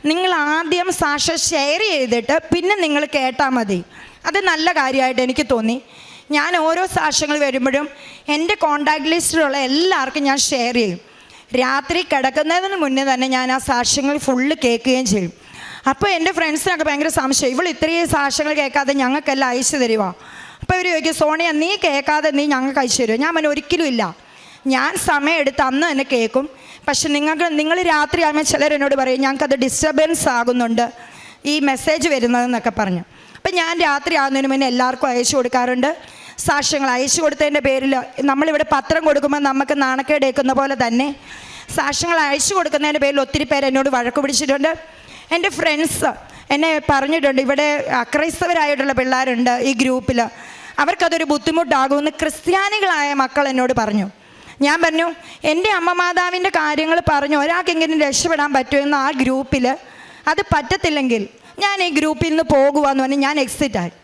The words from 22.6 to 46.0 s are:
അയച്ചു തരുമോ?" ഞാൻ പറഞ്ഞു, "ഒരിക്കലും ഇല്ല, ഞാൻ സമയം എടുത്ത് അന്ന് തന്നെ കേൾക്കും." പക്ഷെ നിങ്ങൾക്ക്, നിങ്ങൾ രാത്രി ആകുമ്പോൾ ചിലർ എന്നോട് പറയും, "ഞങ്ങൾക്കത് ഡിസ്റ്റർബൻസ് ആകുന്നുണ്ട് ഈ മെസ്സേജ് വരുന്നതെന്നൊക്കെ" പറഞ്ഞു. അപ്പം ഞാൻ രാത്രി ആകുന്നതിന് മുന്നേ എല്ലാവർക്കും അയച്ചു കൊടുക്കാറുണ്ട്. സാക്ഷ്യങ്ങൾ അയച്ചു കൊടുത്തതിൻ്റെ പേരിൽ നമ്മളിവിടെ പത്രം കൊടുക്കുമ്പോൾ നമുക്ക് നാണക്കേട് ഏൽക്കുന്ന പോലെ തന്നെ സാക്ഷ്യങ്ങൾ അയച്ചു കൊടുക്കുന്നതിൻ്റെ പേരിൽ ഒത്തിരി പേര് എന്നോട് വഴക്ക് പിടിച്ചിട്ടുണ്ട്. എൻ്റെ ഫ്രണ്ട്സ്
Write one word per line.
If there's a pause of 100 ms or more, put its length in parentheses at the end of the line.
അയച്ചു
തരുമോ?"
ഞാൻ
പറഞ്ഞു,
"ഒരിക്കലും
ഇല്ല, (720)
ഞാൻ (180)
സമയം
എടുത്ത്
അന്ന്
തന്നെ
കേൾക്കും." (420)
പക്ഷെ
നിങ്ങൾക്ക്, (120)
നിങ്ങൾ (160)
രാത്രി
ആകുമ്പോൾ
ചിലർ
എന്നോട്
പറയും,
"ഞങ്ങൾക്കത് (100)
ഡിസ്റ്റർബൻസ് (120)
ആകുന്നുണ്ട് (680)
ഈ (140)
മെസ്സേജ്
വരുന്നതെന്നൊക്കെ"
പറഞ്ഞു. (340)
അപ്പം
ഞാൻ (140)
രാത്രി
ആകുന്നതിന്
മുന്നേ
എല്ലാവർക്കും
അയച്ചു
കൊടുക്കാറുണ്ട്. (580)
സാക്ഷ്യങ്ങൾ
അയച്ചു
കൊടുത്തതിൻ്റെ
പേരിൽ (360)
നമ്മളിവിടെ (100)
പത്രം
കൊടുക്കുമ്പോൾ
നമുക്ക് (100)
നാണക്കേട്
ഏൽക്കുന്ന
പോലെ (100)
തന്നെ (680)
സാക്ഷ്യങ്ങൾ (100)
അയച്ചു
കൊടുക്കുന്നതിൻ്റെ
പേരിൽ
ഒത്തിരി
പേര്
എന്നോട്
വഴക്ക്
പിടിച്ചിട്ടുണ്ട്. (640)
എൻ്റെ
ഫ്രണ്ട്സ് (440)